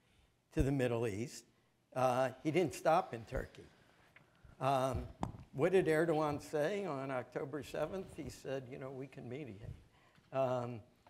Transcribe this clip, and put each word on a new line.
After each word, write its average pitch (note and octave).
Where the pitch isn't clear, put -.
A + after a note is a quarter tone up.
to D#3
the C3+
Middle B2
East, A2
uh, B2+
he D#3
didn't D#3
stop E3
in A2+
Turkey. -
Um, C3
what D#3
did F#3
Erdogan D#3
say F#3
on C3+
October C3+
seventh? E3+
He C3+
said, C3+
you C3+
know, C3+
"We C3+
can C#3
mediate." A#2
Um, B2